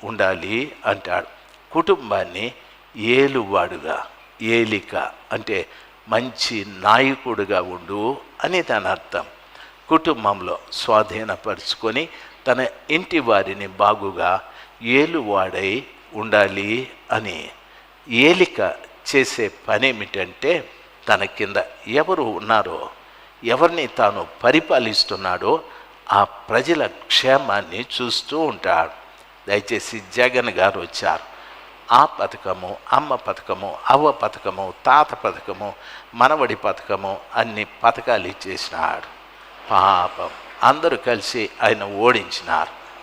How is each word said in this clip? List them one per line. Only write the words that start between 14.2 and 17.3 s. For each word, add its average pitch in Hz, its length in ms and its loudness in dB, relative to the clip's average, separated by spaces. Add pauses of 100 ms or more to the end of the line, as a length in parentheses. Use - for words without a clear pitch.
ఏలువాడై 113 1040 0 (300)
ఉండాలి 104 800 0 (200)
అని. 98 380 -6 (580)